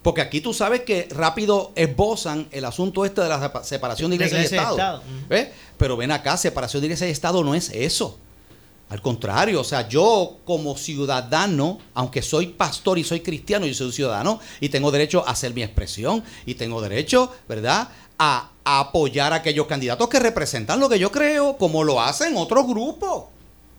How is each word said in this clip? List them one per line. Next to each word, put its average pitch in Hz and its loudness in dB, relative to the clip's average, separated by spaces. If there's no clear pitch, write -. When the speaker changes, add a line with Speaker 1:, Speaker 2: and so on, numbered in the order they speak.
Speaker 1:
Porque 160 0
aquí 143 -2
tú 151 -4
sabes 226 0
que 185 -2
rápido 185 0
esbozan 160 0
el 139 -8
asunto 180 -2
este 196 -2
de 180 2
la 151 0
sepa-, 135 -4
separación 131 -4
de 180 2
Speaker 2:
De 170 2
Speaker 1:
iglesia 160 0
y 165 2
Speaker 2:
iglesia 165 -2
y 180 4
Speaker 1:
Estado. 196 0
Speaker 2:
Estado. 185 0
Ujú. 131 -12
Speaker 1:
¿Ves? 233 2
Pero 127 2
ven 123 -2
acá, 143 0
separación 139 -2
de 143 0
iglesia 170 -2
y - -2
Estado 170 0
no 143 2
es 175 -2
eso. 131 -2
Al 101 -10
contrario, 131 0
o 127 -2
sea, 123 -2
yo 180 4
como 151 -2
ciudadano, 143 0
aunque 127 -2
soy 160 0
pastor 175 0
y 165 -2
soy 165 -4
cristiano, 180 -4
yo 139 -2
soy 127 -4
un 120 -6
ciudadano 135 -2
y 147 -2
tengo 139 2
derecho 151 2
a 127 0
hacer 120 -4
mi 120 -4
expresión 110 -2
y 123 -6
tengo 117 -6
derecho, 156 0
¿verdad?, 123 0
a, 143 2
a 139 4
apoyar 143 2
a 160 0
aquellos 151 0
candidatos 135 0
que 277 2
representan 165 0
lo 277 4
que 226 4
yo 196 2
creo, 285 2
como 160 2
lo 139 4
hacen 240 0
otros 262 4
grupos. 262 -4